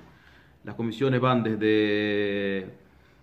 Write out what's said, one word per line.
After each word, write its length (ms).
Las 100
comisiones 460
van 220
desde 1300